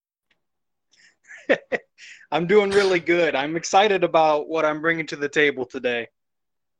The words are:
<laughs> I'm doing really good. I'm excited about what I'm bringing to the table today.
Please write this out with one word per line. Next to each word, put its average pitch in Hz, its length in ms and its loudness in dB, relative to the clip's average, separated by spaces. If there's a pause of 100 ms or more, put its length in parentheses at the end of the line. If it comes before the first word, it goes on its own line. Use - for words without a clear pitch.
(1500)
<laughs> - 840 -6
I'm 165 140 -2
doing 202 240 4
really 190 300 2
good. 160 340 0
I'm 147 220 -4
excited 190 480 2
about 156 440 2
what 160 160 -2
I'm 151 160 -2
bringing 165 280 -2
to 160 80 -10
the 143 120 -6
table 135 380 0
today. 120 420 -6 (720)